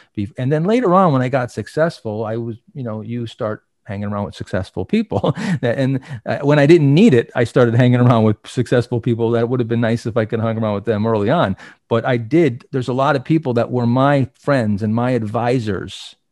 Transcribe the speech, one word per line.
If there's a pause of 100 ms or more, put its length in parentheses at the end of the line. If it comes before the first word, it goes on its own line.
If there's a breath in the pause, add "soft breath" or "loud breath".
(140 soft breath)
Be-,
and
then
later
on,
when
I
got
successful,
I
was, (180)
you
know,
you
start (200)
hanging
around
with
successful
people.
<laughs>
That,
and, (260 loud breath)
uh,
when
I
didn't
need
it,
I
started
hanging
around
with
successful
people
that
would
have
been
nice
if
I
could
hang
around
with
them
early
on. (320 loud breath)
But
I
did.
There's
a
lot
of
people
that
were
my
friends
and
my
advisors (160)